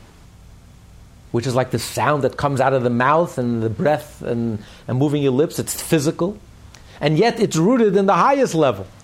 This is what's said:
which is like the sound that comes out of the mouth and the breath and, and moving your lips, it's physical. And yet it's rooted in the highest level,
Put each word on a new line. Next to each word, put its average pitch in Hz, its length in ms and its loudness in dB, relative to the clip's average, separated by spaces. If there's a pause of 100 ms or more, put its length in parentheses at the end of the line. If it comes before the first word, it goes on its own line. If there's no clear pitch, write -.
(1300)
which 120 160 -2
is 123 80 -2
like 127 160 0
the 120 80 -2
sound 131 440 -2
that 127 140 -2
comes 139 240 0
out 135 120 4
of 131 100 0
the 120 80 0
mouth 139 480 2
and 120 240 -2
the 113 80 0
breath 147 500 -4
and, 117 420 -4 (240)
and 120 120 -2
moving 147 240 0
your 139 80 2
lips, 147 260 0
it's - 240 -8
physical. 170 560 -2 (640)
And 151 160 0
yet 226 220 2
it's 185 160 0
rooted 202 420 4
in 196 80 2
the 185 80 2
highest 240 400 2
level, 127 320 0 (180)